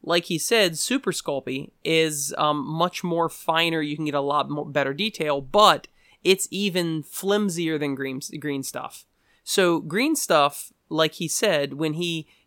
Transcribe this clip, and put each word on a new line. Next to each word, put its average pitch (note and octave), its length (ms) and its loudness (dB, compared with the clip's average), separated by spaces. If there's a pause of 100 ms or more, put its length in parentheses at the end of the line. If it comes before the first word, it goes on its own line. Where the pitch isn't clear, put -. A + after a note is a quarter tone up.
Like E3+ 220 0
he E3+ 120 -2
said, F3+ 400 2
Super B3 340 -2
Sculpey C#3 600 -6 (120)
is, D#3 540 0
um, D3 260 2
much E3 400 -2
more E3+ 240 0
finer. E3 540 0
You D3 140 -4
can D#3 100 -6
get D3+ 80 -4
a C#3+ 80 0
lot C#3+ 300 0
more, D3 140 -4
better C#3 280 0
detail, D3 480 -2
but F3 460 4 (360)
it's F#3+ 280 4
even F3 500 -2
flimsier F3 800 -2
than C#3+ 160 -2
green, C3 260 -8 (180)
green C#3 220 -4
stuff. - 440 -10 (380)
So F3 360 4
green A#3+ 360 0
stuff, - 560 2 (180)
like D#3+ 240 2
he E3+ 140 -4
said, D3 460 0
when D3+ 200 -2
he, E3 340 -4 (180)